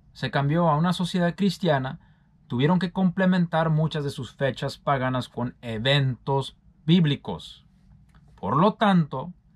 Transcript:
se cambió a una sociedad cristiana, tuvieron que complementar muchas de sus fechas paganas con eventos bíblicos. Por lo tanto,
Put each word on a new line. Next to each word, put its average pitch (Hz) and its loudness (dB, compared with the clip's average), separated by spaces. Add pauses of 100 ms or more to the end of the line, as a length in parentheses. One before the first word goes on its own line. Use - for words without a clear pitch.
(120)
se 131 -8
cambió 151 2
a 147 2
una 170 2
sociedad 175 -2
cristiana, 156 -2 (480)
tuvieron 143 2
que 175 -4
complementar 180 0
muchas 156 0
de 139 -4
sus 127 -10
fechas 135 -4
paganas 127 -2
con 120 -6
eventos 135 -2 (280)
bíblicos. 147 0 (720)
Por 110 -2
lo 202 4
tanto, 175 0 (220)